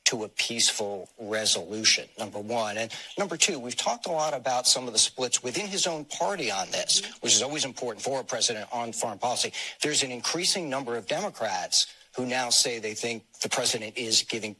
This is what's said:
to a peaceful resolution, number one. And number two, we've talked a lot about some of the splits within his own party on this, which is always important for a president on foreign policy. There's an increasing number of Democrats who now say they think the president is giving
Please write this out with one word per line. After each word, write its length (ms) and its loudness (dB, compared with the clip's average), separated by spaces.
to 180 2
a 60 -4
peaceful 800 0
resolution, 880 2
number 220 -6
one. 380 -2
And 120 -2
number 160 -2
two, 240 4
we've 160 -6
talked 320 0
a 40 -2
lot 220 2
about 320 0
some 220 4
of 60 -6
the 60 4
splits 440 2
within 240 -2
his 180 -2
own 200 -2
party 440 -2
on 220 -2
this, 300 2
which 160 6
is 60 6
always 240 0
important 360 -6
for 200 0
a 20 -4
president 480 0
on 220 -4
foreign 260 -4
policy. 320 0
There's 220 2
an 80 -2
increasing 580 0
number 260 -2
of 120 -6
Democrats 800 0
who 100 -2
now 240 0
say 300 4
they 140 -4
think 320 -4
the 80 -2
president 480 -2
is 260 2
giving 360 -6